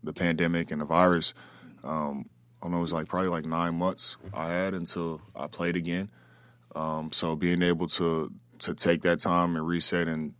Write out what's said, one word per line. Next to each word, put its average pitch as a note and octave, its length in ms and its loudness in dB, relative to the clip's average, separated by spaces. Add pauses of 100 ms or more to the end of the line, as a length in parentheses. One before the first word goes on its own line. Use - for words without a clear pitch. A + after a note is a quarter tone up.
the D#2+ 120 -6
pandemic E2+ 580 0
and D2+ 80 -4
the D2+ 60 -4
virus, E2+ 480 4 (500)
um, D2+ 460 -6 (320)
I E2+ 40 -10
don't F2 60 -4
know, F2 60 -2
it E2+ 40 0
was, E2+ 120 -2
like, D#2+ 160 -4
probably, F#2 200 0
like, E2 160 -2
nine E2 300 -2
months - 400 0 (180)
I D#2+ 140 -6
had F#2 260 -2
until E2+ 460 -4 (160)
I D2 120 -8
played F2 280 -2
again. F2+ 340 -2 (640)
Um, D#2 380 -4
so E2 240 2
being F2+ 280 2
able F2 240 2
to, D#2+ 440 0 (280)
to - 140 -4
take E2+ 280 2
that E2+ 180 2
time F2 380 2
and D#2+ 100 -4
reset E2+ 400 2
and D#2 320 -4